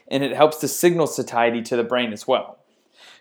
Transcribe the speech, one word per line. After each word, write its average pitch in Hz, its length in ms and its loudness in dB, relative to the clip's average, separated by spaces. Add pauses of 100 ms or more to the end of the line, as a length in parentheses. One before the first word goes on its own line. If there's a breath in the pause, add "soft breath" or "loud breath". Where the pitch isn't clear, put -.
and 139 160 -2
it 123 100 -2
helps 151 240 4
to 143 100 -4
signal 170 400 2
satiety 120 560 -2
to 123 120 -4
the 120 80 2
brain 120 300 -2
as - 140 -16
well. 120 300 -2 (640 soft breath)